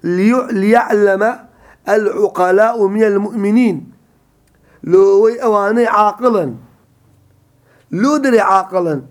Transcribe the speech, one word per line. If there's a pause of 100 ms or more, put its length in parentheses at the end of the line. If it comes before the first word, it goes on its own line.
ليع-،
ليعلم (500)
العقلاء
من
المؤمنين. (960)
لو
وي
أواني
عاقلا. (1400)
لو
دري
عاقلا.